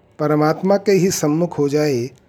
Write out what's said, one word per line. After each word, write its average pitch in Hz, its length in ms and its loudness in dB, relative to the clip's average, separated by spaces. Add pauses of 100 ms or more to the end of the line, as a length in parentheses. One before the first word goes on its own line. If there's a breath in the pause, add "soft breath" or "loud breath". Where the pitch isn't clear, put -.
(180)
परमात्मा 156 580 2
के 202 160 0
ही 190 180 2
सम्मुख 160 480 -2
हो 147 100 0
जाए, 139 420 -2 (180)